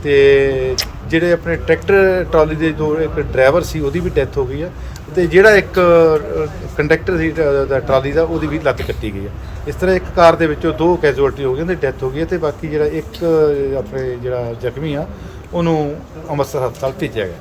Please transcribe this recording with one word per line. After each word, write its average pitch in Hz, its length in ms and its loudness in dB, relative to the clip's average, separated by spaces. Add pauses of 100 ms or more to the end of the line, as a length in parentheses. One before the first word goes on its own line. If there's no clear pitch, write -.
ਤੇ 139 720 4 (340)
ਜਿਹੜੇ 165 220 2
ਆਪਣੇ 170 240 0
ਟਰੈਕਟਰ 185 760 2
ਟਰਾਲੀ 156 240 4
ਦੇ 156 160 0
ਦੋ, 151 280 -2
ਇੱਕ 156 200 -2
ਡਰਾਈਵਰ 135 420 4
ਸੀ, - 180 -6
ਉਹਦੀ 147 200 -2
ਵੀ 175 100 -2
ਡੈਥ 139 280 -2
ਹੋ 139 80 0
ਗਈ 139 160 -6
ਹੈ 180 100 -8 (440)
ਤੇ 175 120 2
ਜਿਹੜਾ 196 280 8
ਇੱਕ, 190 240 2
ਅਹ, 156 960 2
ਕੰਡਕਟਰ 156 400 0
ਸੀ, 160 140 0
ਅਹ, 143 340 2
ਦਾ 135 140 0
ਟਰਾਲੀ 135 320 0
ਦਾ, 160 120 2
ਉਹਦੀ 160 240 -2
ਵੀ 147 120 -4
ਲੱਤ 139 220 -2
ਕੱਟੀ 113 320 -6
ਗਈ 98 140 -8
ਹੈ। 101 40 -10 (360)
ਇਸ 147 80 -6
ਤਰ੍ਹਾਂ 185 200 0
ਇੱਕ 180 100 -4 (100)
ਕਾਰ 170 200 8
ਦੇ 165 120 2
ਵਿੱਚੋਂ 151 260 -2
ਦੋ 165 220 2
ਕੈਜੂਅਲਟੀ 139 480 0
ਹੋ 131 120 0
ਗਈਆਂ 156 100 -4
ਤੇ 180 100 -2
ਡੈਥ 135 280 -4
ਹੋ 131 60 -2
ਗਈ 135 100 -6
ਹੈ 165 60 0
ਤੇ 180 120 -4
ਬਾਕੀ 156 300 -4
ਜਿਹੜਾ 151 180 -2
ਇੱਕ, 151 200 -4
ਅਹ, 147 720 0
ਆਪਣੇ 127 400 -6
ਜਿਹੜਾ 123 440 -4
ਜ਼ਖਮੀ 135 320 -4
ਆ, 156 140 -6 (460)
ਉਹਨੂੰ 160 420 0 (340)
ਅੰਮ੍ਰਿਤਸਰ 139 380 -2
ਹਸਪਤਾਲ 131 320 -4
ਭੇਜਿਆ 110 280 -4
ਗਿਆ। 85 140 -10